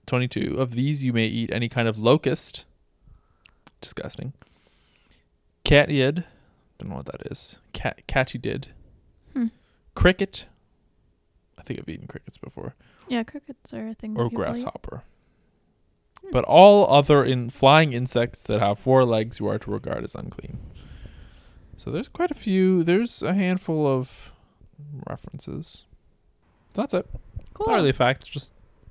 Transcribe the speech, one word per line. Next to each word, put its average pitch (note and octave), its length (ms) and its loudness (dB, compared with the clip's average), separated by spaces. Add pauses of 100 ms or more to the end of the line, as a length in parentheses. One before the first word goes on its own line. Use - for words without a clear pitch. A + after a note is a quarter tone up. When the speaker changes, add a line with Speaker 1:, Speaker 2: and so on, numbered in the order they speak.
Speaker 1:
twenty-two, - 520 -2
"Of B2+ 140 -2
these C3+ 320 -2
you B2+ 80 0
may A2+ 140 2
eat A2+ 260 -2
any A#2 160 -2
kind A#2 220 -2
of G#2+ 100 -4
locust." B2+ 640 2 (1200)
Disgusting. - 500 -12 (1300)
"Katyd," D3 580 4 (540)
don't - 120 -12
know - 60 -10
what - 100 -12
that - 240 -12
is. - 280 -12 (160)
Cat, - 340 -8
katydid. B2 600 -4 (680)
Speaker 2:
Hmm. A#3+ 140 -2 (480)
Speaker 1:
Cricket. - 500 0 (1120)
I - 60 -20
think - 160 -12
I've - 100 -14
eaten - 180 -14
crickets - 300 -18
before. - 380 -14 (320)
Speaker 2:
Yeah, A#3+ 160 -4
crickets - 500 -18
are A3+ 140 -10
a A3+ 60 -12
thing G#3+ 200 -12
that A3 80 -2
Speaker 1:
Or - 80 -2
Speaker 2:
people A3+ 140 -6
eat. E2 40 -4
Speaker 1:
grasshopper. - 560 -10 (1200)
Speaker 2:
Hmm. F#4+ 80 -14
Speaker 1:
But - 140 0
all G3+ 440 10
other C#3+ 360 6
in-, B2 240 -2
flying C#3+ 440 6
insects A#2+ 500 -2
that G#2+ 180 -2
have G2+ 180 2
four C3 260 4
legs A2+ 340 0
you G#2 80 -4
are G#2 120 -2
to - 120 -10
regard - 320 -6
as - 120 -10
unclean. - 440 -12 (1160)
So - 140 -12
there's F3 160 -4
quite - 240 -4
a - 40 -10
few, F#3 480 2
there's F#3+ 380 0
a F3 120 -2
handful F3+ 540 0
of C3 440 -4 (760)
references. - 800 -14 (880)
That's A3+ 200 -4
it. - 140 -2 (460)
Speaker 2:
Cool. G#4+ 140 -4
Speaker 1:
Not A4+ 80 2
really D3 140 2
a C3 40 2
fact, B2+ 300 0
it's - 80 -20
just - 220 -12 (380)